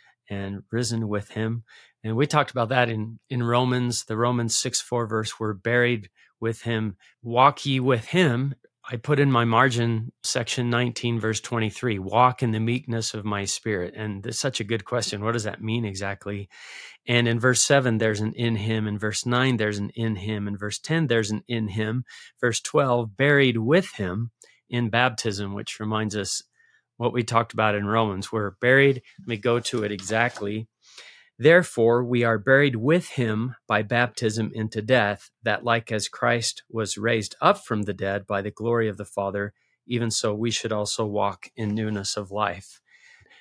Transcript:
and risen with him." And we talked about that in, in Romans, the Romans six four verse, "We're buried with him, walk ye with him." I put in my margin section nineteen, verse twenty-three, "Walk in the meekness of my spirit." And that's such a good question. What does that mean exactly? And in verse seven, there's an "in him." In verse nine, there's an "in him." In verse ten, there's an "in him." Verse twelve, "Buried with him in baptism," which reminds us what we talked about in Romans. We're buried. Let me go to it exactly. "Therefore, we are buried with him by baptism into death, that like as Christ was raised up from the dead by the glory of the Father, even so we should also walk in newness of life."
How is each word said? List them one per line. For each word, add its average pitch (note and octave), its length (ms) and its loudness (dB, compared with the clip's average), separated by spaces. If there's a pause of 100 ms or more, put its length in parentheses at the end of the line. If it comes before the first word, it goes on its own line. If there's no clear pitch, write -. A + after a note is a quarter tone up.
(300)
and G2 420 -8
risen A2+ 380 -2
with G#2 220 -4
him." A2+ 340 -4 (360)
And A2 140 -4
we C#3+ 120 2
talked D3 240 2
about A#2 180 0
that B2 200 4
in, A2 300 -6 (100)
in B2 140 -2
Romans, B2 640 2
the A2 100 -6
Romans A#2+ 400 0
six - 240 -2
four A#2+ 260 -2
verse, A2 320 -4
"We're G#2+ 160 -2
buried A#2 560 0 (300)
with A2+ 220 -4
him, A2 340 -2 (260)
walk B2 440 4
ye C3 160 0
with B2 240 2
him." C#3 500 2 (360)
I B2 40 -6
put C#3+ 240 0
in C#3 120 4
my A#2 140 4
margin A#2 680 2 (100)
section A#2+ 460 -2
nineteen, A#2+ 500 0
verse G#2+ 220 -2
twenty-three, A2 580 -2
"Walk A2+ 420 4
in A#2 100 0
the A2 80 0
meekness A2+ 540 -2
of G#2+ 120 -8
my G2+ 180 -2
spirit." G2 520 -4
And G#2 280 -6
that's A#2+ 160 -8
such C3 220 -2
a - 20 -4
good G#2+ 220 -4
question. A2 380 -4
What A2+ 100 0
does A2+ 100 -2
that - 180 -8
mean A2+ 240 -2
exactly? G2 640 -8 (560)
And A#2+ 220 2
in A#2 120 0
verse B2 240 4
seven, B2+ 360 4
there's G#2+ 200 0
an G#2+ 140 -2
"in A#2 220 -2
him." G#2+ 320 -2
In G#2 100 -4
verse G#2 300 -4
nine, B2 300 2
there's G#2 200 0
an G2+ 140 -4
"in A2+ 240 -2
him." G2+ 320 -4
In G2+ 100 -6
verse G2+ 220 -8
ten, D#3+ 260 0
there's A2+ 240 2
an G#2+ 180 -4
"in A2+ 200 -2
him." A2 360 -2 (380)
Verse A#2+ 200 0
twelve, A#2+ 540 2
"Buried C#3 420 6
with C#3 340 2
him G#2 400 -4 (380)
in A#2+ 200 -2
baptism," A2 640 0
which G#2 260 -8
reminds G#2+ 360 -2
us G2 260 -4 (560)
what A#2 160 0
we A#2+ 100 0
talked A#2 300 -2
about G#2+ 220 2
in G2+ 100 -2
Romans. G2+ 460 0
We're G#2 280 -2
buried. C3 440 6 (160)
Let - 80 -20
me A#2 100 -2
go A#2+ 220 0
to A#2 240 -2
it G#2 80 -2
exactly. G#2+ 760 -2 (720)
"Therefore, B2 640 6
we A#2+ 220 2
are A2+ 120 2
buried C3+ 380 4
with C#3+ 360 2
him A#2 440 -2 (100)
by G#2+ 160 2
baptism A2+ 720 0
into A2 280 -6
death, G#2+ 500 0 (100)
that A2 220 -2
like A#2 260 0
as G#2+ 200 -4
Christ - 600 -2
was A2 280 -4
raised A2 420 -2
up F#3+ 260 2
from G#2+ 180 -2
the G2 100 -4
dead G2 340 -4
by G2+ 140 -2
the G2+ 100 -8
glory A2+ 380 0
of F#2+ 80 -6
the G2+ 80 -10
Father, G2+ 480 -4 (340)
even A#2 240 0
so G#2+ 240 0
we A2+ 160 -2
should A2 220 -2
also G#2 320 -2
walk G2+ 500 -2
in G#2+ 180 -2
newness G#2+ 440 -4
of G2 120 -8
life." G2 520 -6 (600)